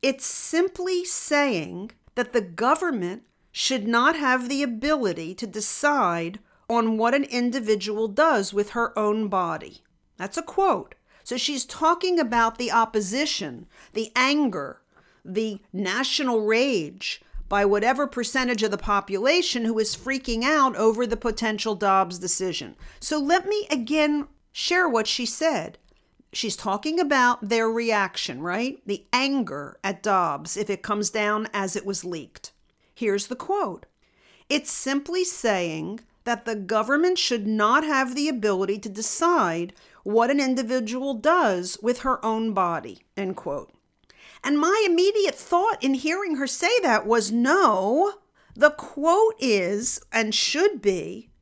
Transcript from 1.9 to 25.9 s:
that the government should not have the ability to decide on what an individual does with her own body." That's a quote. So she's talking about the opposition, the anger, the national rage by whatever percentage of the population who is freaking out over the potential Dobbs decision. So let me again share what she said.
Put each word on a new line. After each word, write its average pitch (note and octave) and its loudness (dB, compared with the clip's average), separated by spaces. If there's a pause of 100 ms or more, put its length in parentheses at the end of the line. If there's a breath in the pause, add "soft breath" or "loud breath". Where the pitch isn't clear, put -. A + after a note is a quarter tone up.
that A#3+ -2
the A#3 2
government G#3+ -2 (300)
should B3 -2
not B3 4
have B3+ 0
the C#4+ 0
ability A3 -2
to A#3 -8
decide G3+ 0 (280 soft breath)
on A3+ 2
what A#3 2
an C#4+ 2
individual A3 -2
does G#3+ 2
with G3+ -2
her - -2
own G#3+ 0
body." F3 -4 (320)
That's F#3+ -8
a E4 -4
quote. E4+ 0 (260 soft breath)
So - -6
she's C4 -2
talking F4 2
about A#3 2
the B3 -2
opposition, G#3+ 0 (240 loud breath)
the A3 -4
anger, B3+ 0 (420 soft breath)
the G3+ -4 (120)
national A3+ -2
rage G#3+ 0 (260 soft breath)
by G3+ 2
whatever A3+ 2
percentage A#3+ -2
of G#3 0
the G3+ -4
population A3+ 0
who A3 0
is A3 0
freaking B3+ -4
out C4+ 4
over A3 2
the A3 -4
potential A3 -2
Dobbs F#3+ 2
decision. F3 -4 (240 loud breath)
So D4+ -2
let F4 2
me G#4 -2
again D4 0 (240)
share F4+ 0
what A3+ 2
she - -4
said. A#3 -2 (540)